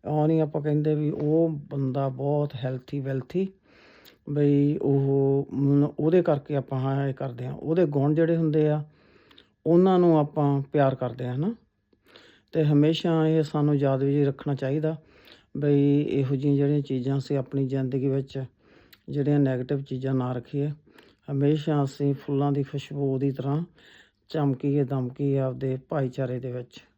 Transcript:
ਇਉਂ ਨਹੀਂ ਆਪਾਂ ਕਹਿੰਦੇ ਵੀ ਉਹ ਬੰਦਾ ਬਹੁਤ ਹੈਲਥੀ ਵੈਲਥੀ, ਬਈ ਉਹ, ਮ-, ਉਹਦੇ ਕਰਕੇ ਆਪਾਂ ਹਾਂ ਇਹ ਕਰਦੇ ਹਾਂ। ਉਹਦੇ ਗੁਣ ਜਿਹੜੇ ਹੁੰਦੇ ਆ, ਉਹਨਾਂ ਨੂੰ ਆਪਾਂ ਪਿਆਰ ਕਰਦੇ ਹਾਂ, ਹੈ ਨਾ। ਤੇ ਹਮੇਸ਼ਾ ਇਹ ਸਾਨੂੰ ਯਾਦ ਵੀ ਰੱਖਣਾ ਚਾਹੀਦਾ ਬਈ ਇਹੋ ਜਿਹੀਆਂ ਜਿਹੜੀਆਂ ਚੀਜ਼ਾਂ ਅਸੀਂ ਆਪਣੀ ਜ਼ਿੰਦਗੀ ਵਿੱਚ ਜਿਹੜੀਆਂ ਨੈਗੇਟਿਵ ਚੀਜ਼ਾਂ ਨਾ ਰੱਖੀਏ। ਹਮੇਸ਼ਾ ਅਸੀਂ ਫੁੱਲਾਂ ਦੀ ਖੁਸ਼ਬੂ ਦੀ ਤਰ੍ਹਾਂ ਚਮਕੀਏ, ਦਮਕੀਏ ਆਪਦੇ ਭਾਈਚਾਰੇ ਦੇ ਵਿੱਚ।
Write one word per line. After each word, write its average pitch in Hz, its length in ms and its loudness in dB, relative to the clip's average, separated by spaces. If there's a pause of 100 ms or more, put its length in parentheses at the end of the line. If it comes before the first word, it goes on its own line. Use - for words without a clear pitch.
ਇਉਂ 151 220 0
ਨਹੀਂ 160 140 2
ਆਪਾਂ 151 200 -4
ਕਹਿੰਦੇ 151 340 0
ਵੀ 151 140 -2
ਉਹ 160 400 0
ਬੰਦਾ 139 600 -4
ਬਹੁਤ 143 460 -2
ਹੈਲਥੀ 131 440 -8
ਵੈਲਥੀ, 135 480 -4 (800)
ਬਈ 143 480 2
ਉਹ, 139 760 2
ਮ-, 143 460 2
ਉਹਦੇ 165 220 4
ਕਰਕੇ 147 340 0
ਆਪਾਂ 135 240 -4
ਹਾਂ 135 280 -2
ਇਹ 135 60 -4
ਕਰਦੇ 123 320 -8
ਹਾਂ। 139 80 -8
ਉਹਦੇ 165 320 0
ਗੁਣ 143 280 2
ਜਿਹੜੇ 165 240 2
ਹੁੰਦੇ 151 320 2
ਆ, 151 140 0 (840)
ਉਹਨਾਂ 180 340 6
ਨੂੰ 170 200 6
ਆਪਾਂ 147 420 0
ਪਿਆਰ 139 340 0
ਕਰਦੇ 123 300 -6
ਹਾਂ, 123 80 -6
ਹੈ 127 40 -6
ਨਾ। 202 180 -4 (960)
ਤੇ 156 120 2
ਹਮੇਸ਼ਾ 160 640 2
ਇਹ 160 160 2
ਸਾਨੂੰ 147 320 0
ਯਾਦ 135 280 0
ਵੀ 143 220 2
ਰੱਖਣਾ 139 300 -4
ਚਾਹੀਦਾ 156 420 -4 (600)
ਬਈ 143 440 4
ਇਹੋ 139 340 -2
ਜਿਹੀਆਂ 143 220 2
ਜਿਹੜੀਆਂ 143 240 2
ਚੀਜ਼ਾਂ 135 360 -2
ਅਸੀਂ 139 200 -4
ਆਪਣੀ 135 300 -4
ਜ਼ਿੰਦਗੀ 135 400 -2
ਵਿੱਚ 139 360 -4 (680)
ਜਿਹੜੀਆਂ 143 300 2
ਨੈਗੇਟਿਵ 135 420 0
ਚੀਜ਼ਾਂ 131 320 -4
ਨਾ 127 180 0
ਰੱਖੀਏ। 139 400 -6 (600)
ਹਮੇਸ਼ਾ 147 520 2
ਅਸੀਂ 143 300 -2
ਫੁੱਲਾਂ 143 380 -2
ਦੀ 139 120 0
ਖੁਸ਼ਬੂ 139 540 -4
ਦੀ 135 140 0
ਤਰ੍ਹਾਂ 139 320 -4 (680)
ਚਮਕੀਏ, 143 540 0
ਦਮਕੀਏ 135 560 -2
ਆਪਦੇ 131 380 -4 (120)
ਭਾਈਚਾਰੇ 127 500 -4
ਦੇ 127 120 -10
ਵਿੱਚ। 123 280 -12 (180)